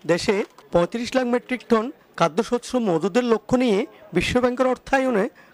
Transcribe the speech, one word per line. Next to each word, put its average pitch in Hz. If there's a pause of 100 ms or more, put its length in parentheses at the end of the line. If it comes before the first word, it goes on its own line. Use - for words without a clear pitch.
দেশে 190 (280)
পঁয়ত্রিশ 196
লাখ 262
মেট্রিক 240
টন 226 (260)
খাদ্যশস্য 202
মজুদের 196
লক্ষ্য 233
নিয়ে 247 (260)
বিশ্বব্যাংকের 247
অর্থায়নে 254 (260)